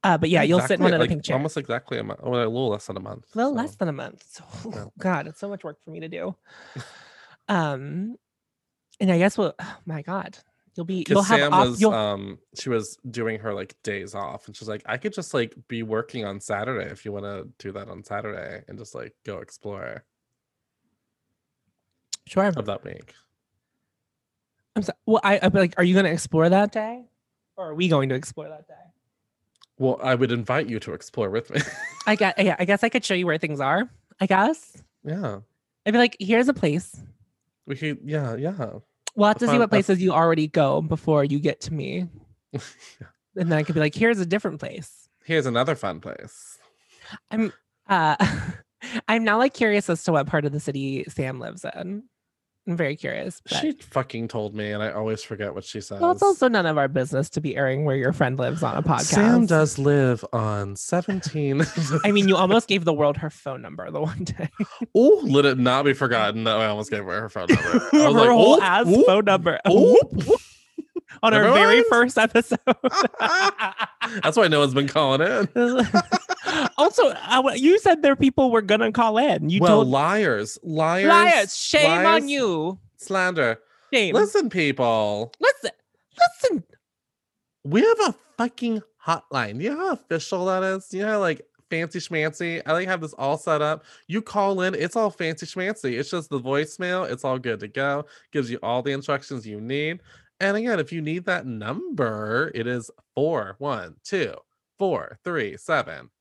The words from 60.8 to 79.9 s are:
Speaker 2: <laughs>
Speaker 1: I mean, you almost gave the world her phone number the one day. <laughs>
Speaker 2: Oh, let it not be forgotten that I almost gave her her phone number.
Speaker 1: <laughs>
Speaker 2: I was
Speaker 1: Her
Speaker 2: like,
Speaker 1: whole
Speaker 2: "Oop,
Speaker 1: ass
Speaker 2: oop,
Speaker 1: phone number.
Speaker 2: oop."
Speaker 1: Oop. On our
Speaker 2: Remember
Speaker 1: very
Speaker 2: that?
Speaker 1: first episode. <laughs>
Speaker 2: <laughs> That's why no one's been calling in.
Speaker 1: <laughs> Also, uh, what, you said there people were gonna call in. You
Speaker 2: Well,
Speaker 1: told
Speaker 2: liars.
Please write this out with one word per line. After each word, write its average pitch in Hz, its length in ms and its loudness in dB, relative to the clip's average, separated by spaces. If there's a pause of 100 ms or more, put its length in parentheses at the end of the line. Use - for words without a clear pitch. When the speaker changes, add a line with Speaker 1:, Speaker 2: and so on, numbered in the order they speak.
Speaker 2:
<laughs> 143 200 -2
Speaker 1:
I 208 80 4
mean, 202 160 4
you 190 80 6
almost 190 320 2
gave 190 160 0
the 165 80 2
world 147 240 2
her 156 140 -8
phone 131 320 -12
number 98 280 -12
the 151 120 -4
one 165 220 -6
day. - 300 -8
<laughs> - 400 -10
Speaker 2:
Oh, 294 300 8
let 143 220 4
it 131 100 4
not 127 300 2
be 135 80 4
forgotten 113 500 0
that 110 140 2
I 110 80 2
almost 104 240 -4
gave 104 140 -4
her 92 180 -4
her 110 80 -8
phone 92 180 -8
number. - 200 4
Speaker 1:
<laughs> - 40 0
Speaker 2:
I 240 80 4 (120)
was - 0 - (100)
Speaker 1:
Her 302 80 6
Speaker 2:
like, 226 180 6
Speaker 1:
whole 247 280 8
Speaker 2:
"Oop, - 60 6
Speaker 1:
ass 196 240 2
Speaker 2:
oop, 220 200 6
Speaker 1:
phone 208 180 6
number. 180 420 2
Speaker 2:
oop." 415 640 6
Speaker 1:
Oop. 453 120 4 (840)
On 220 100 6
our 214 80 6
Speaker 2:
Remember 226 180 8
Speaker 1:
very 453 200 8
Speaker 2:
that? 466 100 6
Speaker 1:
first 240 300 4
episode. 233 480 2
<laughs> - 520 0
Speaker 2:
<laughs> 233 1040 -2
That's 156 140 0
why 202 120 6
no 151 120 4
one's 135 140 2
been 139 140 0
calling 135 320 2 (360)
in. 240 360 2
Speaker 1:
<laughs> - 40 2 (840)
Also, 349 300 4
uh, 240 340 0
what, 247 180 0
you 339 180 6
said 330 240 4
there 277 140 6
people 262 340 4
were 226 120 4
gonna 214 280 2
call 220 280 2
in. 160 320 2
You 185 100 2
Speaker 2:
Well, 175 180 8
Speaker 1:
told 135 100 4
Speaker 2:
liars. 139 720 0